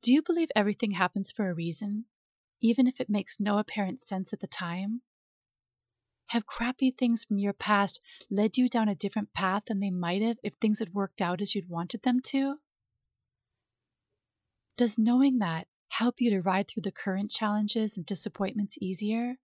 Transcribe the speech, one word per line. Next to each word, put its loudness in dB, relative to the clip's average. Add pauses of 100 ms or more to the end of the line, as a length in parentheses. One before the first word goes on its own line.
Do 2
you 6
believe 0
everything 0
happens -2
for -2
a -4
reason, -6 (560)
even 4
if 0
it -4
makes -2
no 0
apparent -4
sense -6
at -10
the -8
time? -6 (1300)
Have -2
crappy 0
things 0
from 0
your 0
past 2 (300)
led 2
you 4
down 2
a 0
different -4
path -2
than -2
they 0
might 0
have 0
if -6
things 2
had -6
worked -4
out -2
as 0
you'd -4
wanted -6
them 2
to? -2 (2250)
Does 4
knowing 4
that -2 (220)
help 0
you 2
to 2
ride 0
through -8
the -2
current -4
challenges 0
and -8
disappointments -4
easier? -2